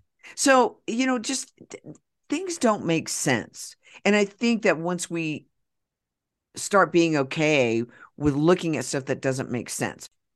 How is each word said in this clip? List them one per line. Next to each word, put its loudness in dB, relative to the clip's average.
So, 4
you -2
know, 0
just -8
th-, -16
things -4
don't 0
make 0
sense. -4
And 4
I 4
think -2
that 4
once -4
we -6
start 2
being 4
okay 2
with 2
looking 2
at -6
stuff -6
that -4
doesn't -2
make -6
sense, -8